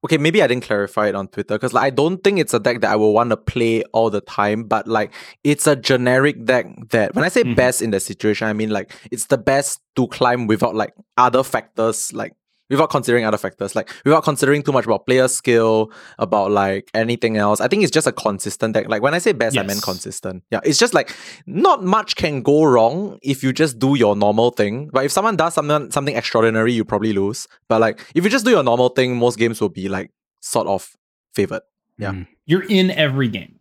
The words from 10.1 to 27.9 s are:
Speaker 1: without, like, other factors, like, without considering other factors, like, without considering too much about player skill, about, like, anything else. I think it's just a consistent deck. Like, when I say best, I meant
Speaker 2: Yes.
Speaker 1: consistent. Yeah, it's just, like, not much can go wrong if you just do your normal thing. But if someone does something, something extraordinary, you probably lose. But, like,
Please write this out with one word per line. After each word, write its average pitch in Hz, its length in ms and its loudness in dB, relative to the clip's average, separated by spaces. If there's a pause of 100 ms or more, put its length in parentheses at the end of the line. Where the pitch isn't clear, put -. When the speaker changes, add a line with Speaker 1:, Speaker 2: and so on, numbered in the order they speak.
Speaker 1:
without, 110 260 2
like, 104 180 -4 (240)
other 127 280 4
factors, - 680 -4
like, 110 200 -10 (380)
without 147 180 2
considering 123 380 0
other 107 100 0
factors, 98 400 -8
like, 104 140 -4 (120)
without 156 220 2
considering 143 380 0
too 143 100 -2
much 120 140 2
about 110 180 -2
player 127 240 2
skill, 113 640 2 (260)
about, 101 320 0
like, 98 440 -2
anything 113 420 -2
else. 104 240 2
I 123 80 0
think 208 140 0
it's 156 100 0
just 156 140 0
a 127 60 0
consistent 104 600 -4
deck. 107 160 -2
Like, 107 140 -2
when 139 100 0
I 170 60 -2
say 208 140 0
best, 117 260 -2
I - 20 0
meant 98 200 -6
Speaker 2:
Yes. - 40 -8
Speaker 1:
consistent. 92 680 -10
Yeah, 104 140 -2
it's 147 140 0
just, - 160 2
like, - 200 0 (300)
not 254 400 0
much 208 320 0
can 147 240 -4
go 143 240 4
wrong 135 560 2
if 135 220 -4
you 131 100 0
just 131 260 0
do 135 160 2
your 104 220 4
normal 107 360 2
thing. 113 380 -2
But 135 140 0
if 147 80 -2
someone 202 240 0
does 165 160 0
something, 147 380 -2
something 139 260 -4
extraordinary, 113 560 2
you 113 100 0
probably 107 300 -2
lose. 98 340 -4 (220)
But, 113 140 4
like, 110 180 0 (140)